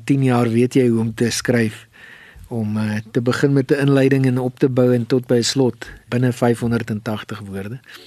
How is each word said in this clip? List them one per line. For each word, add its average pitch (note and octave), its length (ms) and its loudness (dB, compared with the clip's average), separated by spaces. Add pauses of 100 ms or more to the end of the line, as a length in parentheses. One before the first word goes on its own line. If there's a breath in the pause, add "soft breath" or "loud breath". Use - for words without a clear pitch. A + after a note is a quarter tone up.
tien C#3 200 0
jaar B2 260 2
weet A#2 240 2
jy B2+ 140 4
hoe A2+ 120 2
om A2+ 140 -2
te A2+ 160 0
skryf, A2+ 580 -2 (600 loud breath)
om, G#2+ 300 -4
eh, G#2+ 200 -2 (140)
te B2 100 0
begin B2+ 320 0
met C#3 180 2
'n D3 160 0
inleiding C3+ 380 2
en B2+ 120 0
op B2+ 220 -4
te C#3 100 2
bou B2 240 2
en A#2+ 120 0
tot B2+ 220 -2
by B2 80 2
'n A#2 80 2
slot - 480 -2 (160)
binne B2 260 0
vyfhonderdtagtig A2+ 1040 -2
woorde. G2+ 400 -12 (280 loud breath)